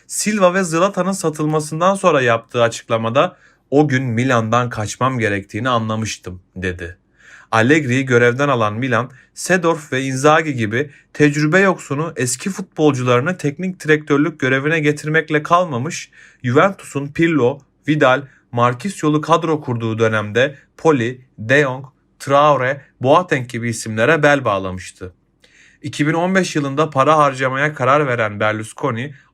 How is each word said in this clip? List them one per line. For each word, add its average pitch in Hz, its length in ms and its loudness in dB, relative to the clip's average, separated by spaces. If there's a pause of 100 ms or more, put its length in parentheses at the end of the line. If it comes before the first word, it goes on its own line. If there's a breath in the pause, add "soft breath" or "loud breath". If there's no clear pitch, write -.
Silva 196 480 0
ve 190 100 0
Zlatan'ın 180 480 0
satılmasından 156 840 -2
sonra 175 260 2
yaptığı 120 420 0
açıklamada, 117 760 -2 (340 soft breath)
"O 143 180 4
gün 131 160 0
Milan'dan 120 680 0
kaçmam 123 480 -4
gerektiğini 104 500 -4
anlamıştım." 110 720 -4 (160)
dedi. 90 420 -8 (520 loud breath)
Allegri'yi 127 540 2
görevden 123 440 2
alan 110 260 0
Milan, 123 360 -2 (240 soft breath)
Seedorf 165 580 -2
ve 131 100 -2
Inzaghi 151 520 2
gibi 117 360 -2 (220 loud breath)
tecrübe 151 460 2
yoksunu 170 580 0
eski 131 340 -4
futbolcularını 147 880 0
teknik 185 460 -6
direktörlük 151 560 0
görevine 139 400 0
getirmekle 151 640 -2
kalmamış, 165 680 -2 (340 soft breath)
Juventus'un 147 640 0
Pirlo, 147 500 2 (300)
Vidal, 143 340 2 (300 soft breath)
Marchisio'lu 135 680 0
kadro 160 400 0
kurduğu 113 380 -4
dönemde 110 560 0 (220 loud breath)
Poli, 131 500 0 (120)
De 131 240 2
Jong, 131 220 -4 (340)
Traore, 139 600 2 (200 loud breath)
Boateng 139 480 2
gibi 117 200 -8
isimlere 117 540 0
bel 143 220 2
bağlamıştı. 95 680 -6 (720 soft breath)
İki 147 240 -4
bin 156 60 0
on 175 220 0
beş 185 220 0
yılında 147 340 -2
para 143 280 4
harcamaya 135 560 0
karar 139 320 2
veren 110 340 -2
Berlusconi, 113 760 -4 (200 loud breath)